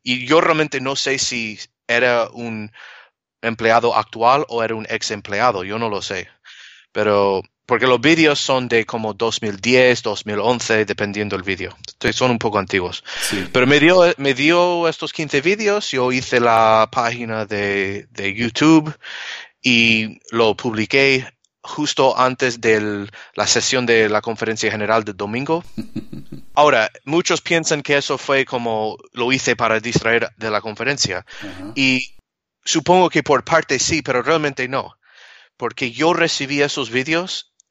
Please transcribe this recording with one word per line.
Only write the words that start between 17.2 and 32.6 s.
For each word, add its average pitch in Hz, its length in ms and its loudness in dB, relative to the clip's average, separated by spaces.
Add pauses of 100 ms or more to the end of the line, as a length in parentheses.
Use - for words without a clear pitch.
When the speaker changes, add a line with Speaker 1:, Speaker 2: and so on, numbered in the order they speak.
Speaker 1:
de, 101 680 -2
de 98 220 -6
YouTube 151 640 2 (640)
y 113 580 2 (120)
lo 113 240 2
publiqué 131 680 0 (400)
justo 139 540 0
antes 127 400 0
de 107 480 0 (280)
la 104 120 -2
sesión 123 380 0
de 113 240 4
la 104 100 0
conferencia 110 500 -4
general 107 360 0
del 104 100 -8
domingo. 127 480 -4 (140)
Speaker 2:
<laughs> - 760 -12
Speaker 1:
Ahora, 139 380 4 (140)
muchos 160 340 -2
piensan 160 420 -2
que 143 160 0
eso 139 200 -2
fue 135 260 0
como 113 540 -4 (160)
lo 120 180 -2
hice 127 240 0
para 110 240 2
distraer 113 560 0
de 110 160 -6
la 104 80 -2
conferencia. 107 640 -6 (140)
Speaker 2:
Ajá. 92 360 -14
Speaker 1:
Y 131 400 -2 (500)